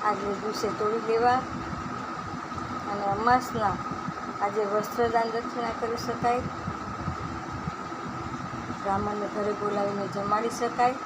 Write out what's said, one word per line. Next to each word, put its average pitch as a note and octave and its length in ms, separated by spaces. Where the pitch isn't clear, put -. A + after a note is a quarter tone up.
આગલે G3+ 300
દિવસે G#3+ 340
તોડી G#3+ 400
લેવા. A#3+ 340
અને G3+ 120
અમાસના A3 720
આજે G#3 240
વસ્ત્રદાન A3+ 640
દક્ષિણા A#3 500
કરી A#3 180
શકાય. A#3+ 440
બ્રાહ્મણને G3+ 440
ઘરે G#3 260
બોલાવીને G3+ 540
જમાડી G3+ 420
શકાય. B3 460